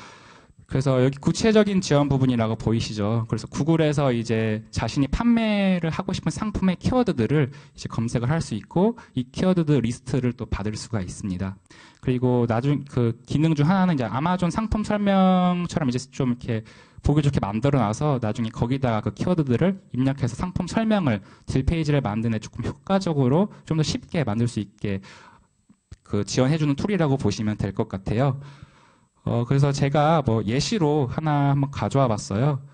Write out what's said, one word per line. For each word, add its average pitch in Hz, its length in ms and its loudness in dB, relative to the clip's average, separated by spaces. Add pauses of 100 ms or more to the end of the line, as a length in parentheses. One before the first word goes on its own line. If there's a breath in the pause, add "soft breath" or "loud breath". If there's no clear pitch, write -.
(680 loud breath)
그래서 131 340 2
여기 139 160 2
구체적인 202 640 4
지원 147 300 2
부분이라고 123 480 2
보이시죠? 110 720 -2
그래서 - 180 -4
구글에서 151 640 0
이제 110 580 -2
자신이 135 380 -2
판매를 208 840 2
하고 190 220 -4
싶은 180 180 -2
상품의 190 460 -2
키워드들을 156 760 0 (220 loud breath)
이제 - 140 -14
검색을 117 420 -2
할 160 120 0
수 - 120 -6
있고 180 440 0 (180 loud breath)
이 127 80 -2
키워드들 165 560 2
리스트를 120 540 -2
또 110 120 -8
받을 107 300 -4
수가 - 240 -6
있습니다. 95 560 -6 (460 loud breath)
그리고 123 460 2
나중-, 135 420 0
그 117 360 0
기능 156 300 2
중 147 140 2
하나는 185 240 4
이제 123 100 0
아마존 165 480 -2
상품 220 320 -2
설명처럼 185 1040 2
이제 123 120 0 (120)
좀 131 180 -2
이렇게 117 340 -4 (380 loud breath)
보기 147 200 2
좋게 139 180 2
만들어 110 400 0
놔서 120 420 0
나중에 110 280 -2
거기다가 120 500 0
그 104 140 -4
키워드들을 165 680 0 (120)
입력해서 131 420 -2
상품 180 320 -6
설명을 202 540 0 (240 loud breath)
딜페이지를 147 560 0
만드는 113 320 -2
데 107 60 -2
조금 - 260 -10
효과적으로 170 880 0 (120)
좀 156 120 -2
더 156 60 0
쉽게 - 420 -4
만들 117 240 0
수 - 100 -4
있게 101 400 -6 (1040 loud breath)
그 101 220 -4
지원해주는 139 500 0
툴이라고 165 400 0
보시면 107 400 -2
될 98 180 -4
것 113 140 -4
같아요. 123 540 -2 (840 loud breath)
어, 117 180 0
그래서 139 280 2
제가 147 520 2
뭐 113 200 2
예시로 147 680 0
하나 147 380 0
한번 139 200 0
가져와 131 380 0
봤어요. 113 540 -2 (120 loud breath)